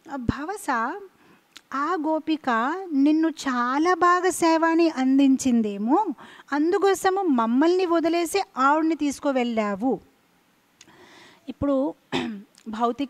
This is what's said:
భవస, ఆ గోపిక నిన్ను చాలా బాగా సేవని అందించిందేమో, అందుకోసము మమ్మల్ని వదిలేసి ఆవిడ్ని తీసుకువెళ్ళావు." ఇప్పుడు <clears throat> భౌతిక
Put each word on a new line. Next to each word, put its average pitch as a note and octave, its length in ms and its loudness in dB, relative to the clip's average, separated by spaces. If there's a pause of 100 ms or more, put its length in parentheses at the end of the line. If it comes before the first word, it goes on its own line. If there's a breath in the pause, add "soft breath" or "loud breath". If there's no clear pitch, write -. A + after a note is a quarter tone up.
(160)
భవస, C4 760 -6 (840 soft breath)
ఆ D4+ 220 -4 (120)
గోపిక D#4 420 -2 (440)
నిన్ను D#4 340 2
చాలా C#4 680 -2
బాగా F4+ 360 2
సేవని E4 600 2
అందించిందేమో, C4 1160 2 (460 loud breath)
అందుకోసము F#4 680 0
మమ్మల్ని D4 640 2
వదిలేసి E4+ 560 0 (160)
ఆవిడ్ని D#4 380 2
తీసుకువెళ్ళావు." A#3+ 1040 -2 (1500 loud breath)
ఇప్పుడు C#4 440 -2 (200)
<clears throat> A3 560 -10
భౌతిక A#3+ 400 -4